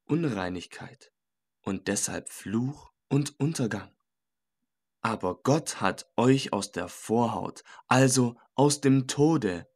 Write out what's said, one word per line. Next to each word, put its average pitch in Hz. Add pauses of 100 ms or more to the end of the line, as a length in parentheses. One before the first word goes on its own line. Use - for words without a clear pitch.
Unreinigkeit 95 (500)
und 98
deshalb 92
Fluch 120 (160)
und 139
Untergang. 113 (1080)
Aber 98
Gott 160
hat -
euch 127
aus 98
der 92
Vorhaut, - (240)
also 127 (140)
aus 143
dem 135
Tode, 139